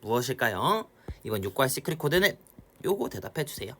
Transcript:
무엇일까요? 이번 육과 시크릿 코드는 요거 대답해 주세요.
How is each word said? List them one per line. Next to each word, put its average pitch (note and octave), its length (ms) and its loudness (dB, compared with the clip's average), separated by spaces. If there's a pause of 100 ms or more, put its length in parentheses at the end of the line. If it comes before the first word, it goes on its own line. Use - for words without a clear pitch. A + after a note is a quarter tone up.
무엇일까요? B2 840 0 (360)
이번 G#2+ 200 -2
육과 C3 240 2
시크릿 D#3+ 320 -2
코드는 F3 380 2 (480)
요거 G3+ 240 0
대답해 - 340 -4
주세요. A#2+ 360 -8